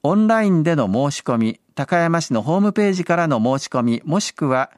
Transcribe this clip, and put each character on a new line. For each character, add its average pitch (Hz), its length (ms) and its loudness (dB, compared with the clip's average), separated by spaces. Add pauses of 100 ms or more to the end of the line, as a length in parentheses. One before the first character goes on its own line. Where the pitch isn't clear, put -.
オ 185 140 2
ン 214 100 4
ラ 220 160 2
イ 208 80 2
ン 165 140 4
で 170 100 2
の 135 120 0
申 131 300 0
し - 40 -10
込 123 180 -2
み、 113 220 -2 (160)
高 147 200 -2
山 170 240 2
市 - 120 -6
の 110 100 0
ホ 151 140 -2
ー 196 40 0
ム 202 120 2
ペ 208 180 0
ー - 20 -2
ジ 180 120 -4
か 170 100 0
ら 170 140 0
の 135 100 0
申 131 260 0
し - 40 -14
込 127 140 -2
み、 117 220 -2
も 160 140 -2
し - 140 -6
く 156 160 -4
は 131 300 -2